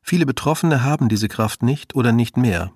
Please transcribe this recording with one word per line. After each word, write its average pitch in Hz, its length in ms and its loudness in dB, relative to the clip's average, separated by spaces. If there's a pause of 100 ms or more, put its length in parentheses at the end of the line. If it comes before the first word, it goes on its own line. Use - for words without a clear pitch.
Viele 170 240 0
Betroffene 147 580 0
haben 135 240 0
diese 104 220 0
Kraft - 340 -2
nicht 135 320 -2
oder 120 160 2
nicht 117 240 0
mehr. 92 400 0